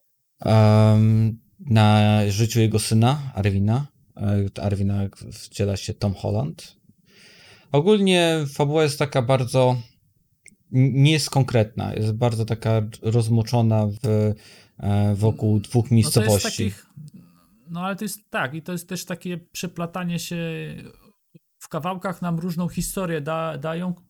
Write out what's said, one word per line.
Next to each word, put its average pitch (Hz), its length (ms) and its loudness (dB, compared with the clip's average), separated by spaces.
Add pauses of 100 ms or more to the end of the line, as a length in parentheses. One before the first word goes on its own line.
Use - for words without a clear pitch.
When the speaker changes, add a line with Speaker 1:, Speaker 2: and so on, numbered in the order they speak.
(440)
Speaker 1:
em, 110 960 4 (220)
na 107 680 4
życiu 113 320 0
jego 110 180 2
syna, 127 560 0
Arwina. 104 520 0 (300)
E, 101 460 -2
Arwina 101 540 -2
w-, - 220 -16
wciela 101 380 -4
się - 180 -8
Tom 98 200 -2
Holland. 107 640 -6 (960)
Ogólnie 175 680 4 (140)
fabuła 151 300 0
jest 143 160 0
taka 143 240 0
bardzo, 127 540 2 (960)
n-, 131 300 4
nie 151 100 6
jest 147 180 0
konkretna, 107 640 0
jest 107 180 -2
bardzo 113 320 -2
taka 113 380 0 (200)
rozmoczona 113 840 2
w, 107 460 0 (460)
e, 101 360 0
wokół 107 460 2
dwóch 113 240 0
Speaker 2:
No - 60 -8
to 117 60 4
jest 110 200 4
Speaker 1:
miejscowości. 107 320 2
Speaker 2:
takich, 98 380 -6 (840)
no 170 100 -8
ale 190 160 -6
to 214 80 -8
jest - 260 -12
tak, 147 240 -4
i 160 80 -10
to 185 100 -10
jest 175 160 -8
też 180 160 -8
takie 175 340 -10
przeplatanie 175 800 -8
się 175 180 -8 (1200)
w - 100 -20
kawałkach 175 540 -8
nam 170 160 -4
różną 175 300 -4
historię, 170 520 -6
da-, 160 380 -6
dają 165 360 -6 (160)